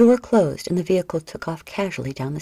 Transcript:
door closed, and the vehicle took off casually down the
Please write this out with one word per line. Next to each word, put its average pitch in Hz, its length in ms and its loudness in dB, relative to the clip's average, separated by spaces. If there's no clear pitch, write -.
door 240 160 6
closed, 190 500 0
and 180 100 -2
the 180 160 -2
vehicle 175 280 -2
took - 260 -14
off 160 160 -10
casually 156 480 -8
down 135 220 -8
the 151 80 -8